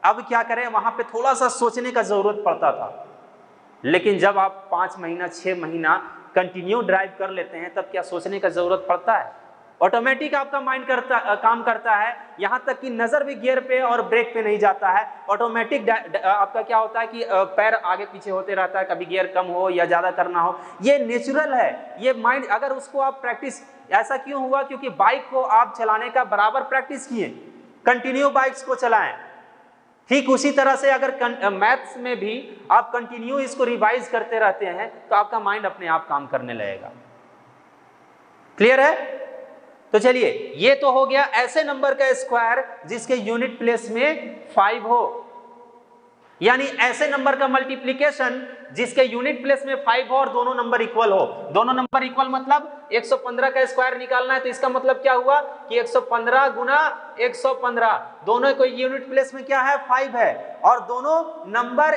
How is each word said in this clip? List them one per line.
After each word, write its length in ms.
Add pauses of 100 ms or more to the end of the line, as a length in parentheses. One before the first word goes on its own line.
अब 220
क्या 160
करें, 240
वहां 240
पे 120
थोड़ा 300
सा 140
सोचने 440
का 100
जरूरत 440
पड़ता 260
था, 360 (800)
लेकिन 320
जब 200
आप 340
पाँच 280
महीना, 280
छह 280
महीना 640 (180)
continue 460
drive 380
कर 100
लेते 280
हैं, 160
तब 80
क्या 200
सोचने 380
का 100
जरूरत 400
पड़ता 240
है? 340 (340)
Automatic 540
आपका 260
mind 240
करता, 320
अ, 180
काम 280
करता 320
है, 220 (220)
यहाँ 280
तक 120
कि 100
नजर 340
भी 120
gear 240
पे 220
और 200
brake 320
पे 100
नहीं 160
जाता 300
है। 180 (220)
Automatic 560
डा-, 220
डा-, 160
आपका 380
क्या 160
होता 220
है 80
कि, 160
अ, 200
पैर 300
आगे 320
पीछे 260
होते 220
रहता 260
है, 60
कभी 200
gear 220
कम 180
हो 240
या 160
ज्यादा 260
करना 300
हो, 180 (220)
ये 240
natural 480
है। 460
ये 140
mind, 340
अगर 240
उसको 280
आप 220
practice, 400 (300)
ऐसा 260
क्यों 240
हुआ? 220
क्योंकि 260
bike 400
को 120
आप 380
चलाने 300
का 140
बराबर 380
practice 460
किए, 220 (560)
Continue 440
bikes 340
को 120
चलाएं। 420 (920)
ठीक 200
उसी 220
तरह 240
से 160
अगर 200
कन-, 320
अ, 60
maths 480
में 220
भी 520
आप 220
continue 460
इसको 240
revise 440
करते 320
रहते 260
हैं, 420
तो 80
आपका 240
mind 260
अपने 220
आप 200
काम 200
करने 260
लगेगा। 380 (1700)
Clear 220
है? 380 (760)
तो 80
चलिए, 560
ये 200
तो 160
हो 140
गया 180
ऐसे 400
number 300
का 200
square 720
जिसके 300
unit 440
place 320
में 480 (160)
फ़ाइव 320
हो, 360 (1200)
यानी 220
ऐसे 440
नंबर 280
का 120
multiplication 1000 (260)
जिसके 300
unit 400
place 220
में 100
फ़ाइव 340
हो 80
और 120
दोनों 260
number 260
equal 300
हो। 400
दोनों 220
number 300
equal 260
मतलब 640
एक 140
सौ 120
पन्द्रह 320
का 160
square 320
निकालना 360
है, 60
तो 100
इसका 200
मतलब 260
क्या 180
हुआ 280
कि 380
एक 80
सौ 140
पन्द्रह 480
गुना 720
एक 160
सौ 180
पन्द्रह, 580 (140)
दोनों 280
को 120
unit 440
place 240
में 120
क्या 160
है? 160
फ़ाइव 400
है 460
और 160
दोनों 720
number 460